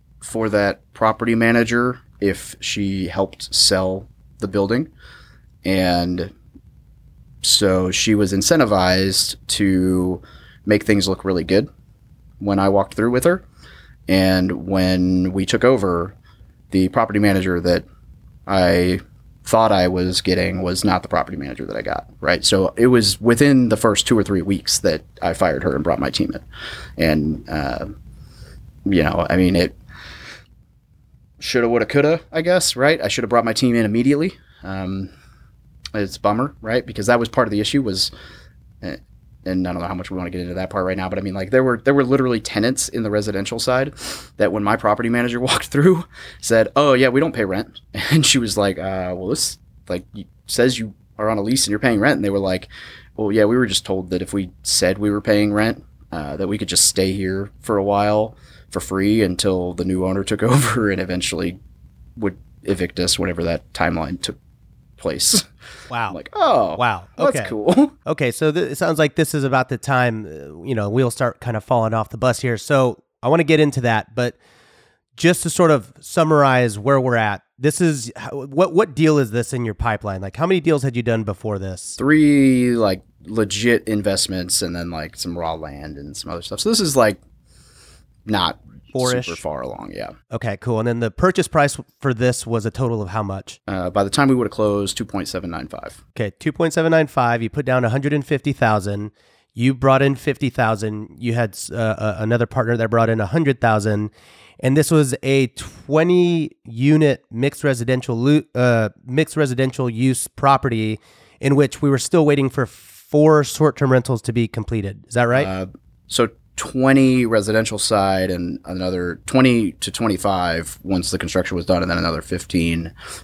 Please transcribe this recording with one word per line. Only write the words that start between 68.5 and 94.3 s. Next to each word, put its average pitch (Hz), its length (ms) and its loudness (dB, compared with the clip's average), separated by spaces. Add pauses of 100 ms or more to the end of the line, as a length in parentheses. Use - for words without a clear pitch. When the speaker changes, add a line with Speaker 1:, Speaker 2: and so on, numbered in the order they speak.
Speaker 2:
th-, 170 200 -2
it 143 40 -6
sounds 165 240 0
like 151 160 2
this 156 180 0
is 143 100 -2
about 131 260 0
the 127 100 -6
time, 120 480 0
uh, 76 360 -16
you 131 120 -4
know, 104 160 -2
we'll 123 200 2
start - 300 -4
kind 117 160 -6
of 104 60 -6
falling 113 320 0
off 110 140 -2
the 117 100 -14
bus 123 200 2
here. 120 180 -2
So 131 440 0 (220)
I 127 60 0
wanna 165 140 4
get 151 160 4
into 143 220 2
that, 113 320 -2
but 120 240 -4 (800)
just 170 280 2
to 170 60 -4
sort 165 220 4
of 123 280 0
summarize 135 800 2
where 135 240 2
we're 127 140 0
at, 107 260 -2 (160)
this 147 240 -2
is, 143 360 0
h-, - 140 -12
what, 139 420 0
what 175 220 2
deal 156 220 4
is 120 140 0
this 117 220 -4
in 120 120 -4
your 107 80 -4
pipeline? 104 480 -4
Like, 98 140 -10
how 156 100 -2
many 185 140 0
deals 147 240 0
had 131 120 -2
you 120 60 -2
done 113 220 0
before 104 340 -6
this? 95 380 -10
Speaker 1:
Three, 135 800 4
like, 98 260 0 (240)
legit 107 600 0
investments 95 760 -2
and 87 140 -6
then, 87 160 -8
like, 78 240 -10
some 87 220 -8
raw 82 180 -4
land 73 420 -14
and 71 180 -14
some - 140 -12
other 85 140 -8
stuff. - 160 -10
So 208 100 -2
this 226 120 0
is, 151 160 -2
like, 107 220 4 (1080)
not 101 340 0 (320)
Speaker 2:
Four-ish? 123 340 -2
Speaker 1:
super 85 120 -10
far 76 240 -8
along, 60 320 -12
yeah. 52 180 -12 (200)
Speaker 2:
Okay, 107 260 -8
cool. 113 220 -4
And 117 80 -2
then 120 140 -2
the 110 100 -2
purchase 180 360 2
price 143 300 2 (220)
for 135 140 -2
this 123 340 0
was 113 180 -2
a 113 60 -2
total 117 300 -4
of 92 80 -8
how 107 140 -4
much? 95 440 -10
Speaker 1:
Uh, 92 220 -4
by 98 140 2
the 98 60 0
time 139 200 2
we 131 60 4